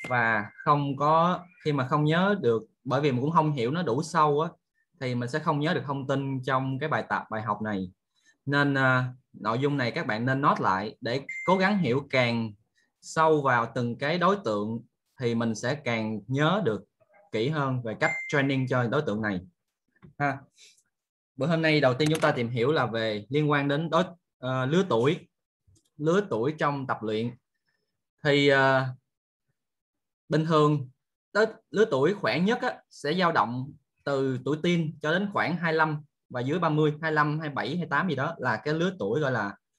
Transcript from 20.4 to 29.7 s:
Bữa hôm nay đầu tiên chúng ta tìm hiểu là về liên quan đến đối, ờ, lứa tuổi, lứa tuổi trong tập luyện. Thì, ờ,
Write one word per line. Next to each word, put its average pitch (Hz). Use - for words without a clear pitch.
Bữa 131
hôm 165
nay 156
đầu 127
tiên 151
chúng 160
ta 151
tìm 120
hiểu 123
là 139
về 107
liên 147
quan 143
đến 147
đối, 165
ờ, 131
lứa 170
tuổi, 127
lứa 175
tuổi 127
trong 143
tập 117
luyện. 110
Thì, 143
ờ, 135